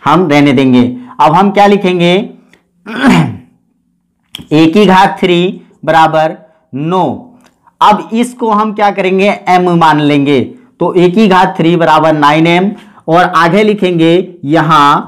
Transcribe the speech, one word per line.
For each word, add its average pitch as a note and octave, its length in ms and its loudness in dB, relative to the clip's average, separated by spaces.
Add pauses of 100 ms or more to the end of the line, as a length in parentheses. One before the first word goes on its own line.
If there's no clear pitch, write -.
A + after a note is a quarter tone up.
हम E3 240 2
रहने C#3+ 260 2
देंगे। B2+ 280 2 (380)
अब D#3 140 2
हम G3 160 2
क्या G3+ 160 2
लिखेंगे? F3+ 480 0
<clears throat> - 760 -10 (1600)
एक D#3+ 220 2
की G#3 120 4
घात F#3+ 340 2
थ्री F3+ 420 -2 (220)
बराबर D#3+ 520 0 (360)
नौ। E3 320 -4 (760)
अब G3 340 0
इसको A#3+ 380 -4
हम G#3+ 220 -2
क्या G#3 180 0
करेंगे? F#3+ 340 -2 (220)
एम F3+ 280 0
मान D#3 260 2
लेंगे, C#3+ 380 0
तो - 540 -8
एक F3+ 200 2
की A3 140 2
घात F#3 300 0
थ्री E3+ 180 0
बराबर D#3 380 2
नाइन D3+ 340 0
एम F3+ 220 0 (380)
और E3+ 160 2 (120)
आगे F3 280 2
लिखेंगे F3+ 840 -2
यहां D3+ 600 2